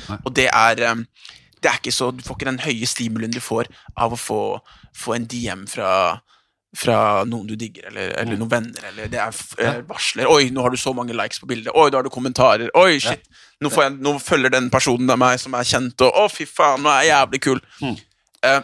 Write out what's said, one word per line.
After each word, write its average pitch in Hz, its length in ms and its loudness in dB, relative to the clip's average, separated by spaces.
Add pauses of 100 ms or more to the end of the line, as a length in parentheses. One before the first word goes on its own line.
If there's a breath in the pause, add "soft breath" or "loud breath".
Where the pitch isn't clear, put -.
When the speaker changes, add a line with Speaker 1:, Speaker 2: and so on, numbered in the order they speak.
Speaker 1:
Nei. - 160 -10
Speaker 2:
og 127 140 -6
det 131 160 4
er, 113 320 4
ehm, 117 220 -2 (560 loud breath)
det 143 80 2
er 120 100 -4
ikke - 160 -6
så, 127 160 -2
du 127 80 -14
får 127 160 -12
ikke 135 140 -4
den 127 100 -6
høye 120 240 -4
stimulien 113 480 -4
du 123 80 -6
får 117 240 -4 (320 loud breath)
av 117 160 0
å 120 80 -8
få, 110 180 -4 (540 soft breath)
få - 240 -6
en 120 80 -6
D 117 240 -8
M 95 160 -10
fra 95 560 0 (540)
fra 107 500 2
noen 113 220 -8
du 110 80 -8
digger, 110 340 -14
eller, 95 300 -8
eller 113 160 -4
Speaker 1:
Mm. 98 40 -4
Speaker 2:
noen 113 100 -6
venner, 117 420 -4
eller 107 160 -10
det 117 120 -6
er 107 120 -2
f-, - 260 -12
Speaker 1:
Ja. 113 200 0
Speaker 2:
eh, 123 100 -10
varsler. - 420 -2
"Oi, 143 200 6
nå 131 120 -4
har 123 80 2
du 127 80 -4
så 131 180 -4
mange 120 200 -6
likes 107 240 -6
på - 80 -20
bildet. 117 280 -6
Oi, 151 140 8
da 135 80 0
har 127 60 0
du 135 60 -4
kommentarer. 123 680 2
Oi, 180 220 8
Speaker 1:
Ja. 123 140 -2
Speaker 2:
shit. 120 120 -6 (400 soft breath)
Nå 147 80 0
får 160 120 4
jeg, 139 180 -2
nå 143 180 0
følger 135 320 2
den 127 180 0
personen 127 400 2
av 123 80 4
meg 127 220 4
som 135 160 -10
er 123 80 -2
kjent, 127 380 -2
og 127 120 6
å, - 160 4
fy - 160 -10
faen, 139 380 2
nå 151 80 2
er 143 120 4
jeg 156 120 4
jævlig 135 260 2
kul." 131 200 0 (200)
Speaker 1:
Mm. 123 160 -6 (460)
Speaker 2:
Eh, 135 200 4